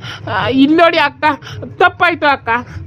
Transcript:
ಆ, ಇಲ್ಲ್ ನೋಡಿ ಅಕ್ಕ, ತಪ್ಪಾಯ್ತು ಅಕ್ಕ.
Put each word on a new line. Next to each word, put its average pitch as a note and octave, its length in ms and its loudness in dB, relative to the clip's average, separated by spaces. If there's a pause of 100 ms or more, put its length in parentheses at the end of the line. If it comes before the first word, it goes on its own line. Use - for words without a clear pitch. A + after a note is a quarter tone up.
(300)
ಆ, G#3 180 -4
ಇಲ್ಲ್ C4+ 280 4
ನೋಡಿ E4+ 220 4
ಅಕ್ಕ, C#4+ 260 -2 (400)
ತಪ್ಪಾಯ್ತು F4+ 640 0
ಅಕ್ಕ. C4+ 220 -2 (380)